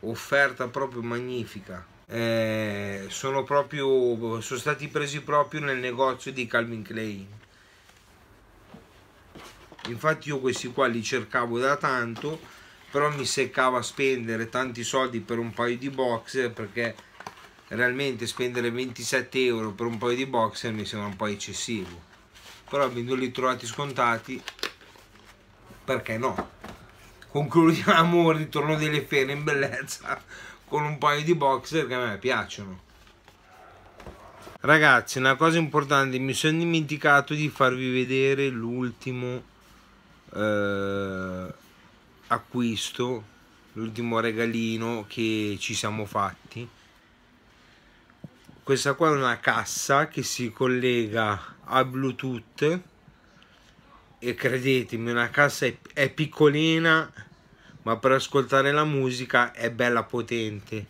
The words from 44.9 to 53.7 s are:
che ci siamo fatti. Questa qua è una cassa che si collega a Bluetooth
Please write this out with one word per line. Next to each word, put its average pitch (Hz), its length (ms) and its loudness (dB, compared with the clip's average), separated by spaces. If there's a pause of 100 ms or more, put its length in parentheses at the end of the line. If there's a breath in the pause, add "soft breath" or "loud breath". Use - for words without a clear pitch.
che 107 520 -2
ci - 160 -6
siamo 107 320 -4
fatti. 107 600 -4 (2000 soft breath)
Questa 135 300 2
qua 160 160 4
è - 20 4
una 127 280 2
cassa 139 680 2
che 147 160 -6
si 117 280 -4
collega 117 1000 0 (140)
a 127 180 4
Bluetooth 131 960 -2 (1400 soft breath)